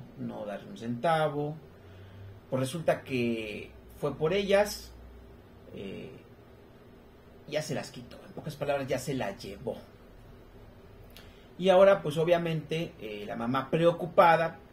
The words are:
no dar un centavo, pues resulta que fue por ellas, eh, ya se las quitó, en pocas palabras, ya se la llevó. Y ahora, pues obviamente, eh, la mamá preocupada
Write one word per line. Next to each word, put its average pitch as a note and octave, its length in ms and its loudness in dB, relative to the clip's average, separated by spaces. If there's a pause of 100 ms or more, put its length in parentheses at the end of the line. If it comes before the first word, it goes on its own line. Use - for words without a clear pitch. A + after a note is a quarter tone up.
(200)
no A2 260 -10
dar G2+ 240 -10
un G2+ 80 -16
centavo, D3 800 0 (920)
pues C3 100 0
resulta D#3 420 -2
que A#2 680 -4 (280)
fue D3 160 -2
por D#3 200 0
ellas, G3+ 580 0 (800)
eh, F#2 360 -12 (1400)
ya D3 140 -2
se C#3+ 120 -6
las G2+ 160 -6
quitó, - 360 -18
en - 80 -18
pocas - 220 -10
palabras, C#3+ 300 -2
ya B2+ 120 -2
se C#3 160 -6
la G#2 240 -4
llevó. G2+ 400 -10 (1800)
Y F3+ 120 4
ahora, G3 320 8
pues D#3 160 -4
obviamente, E3 840 0
eh, G#2 260 -10
la A2 80 -8
mamá B2 360 -2
preocupada E3 880 4 (120)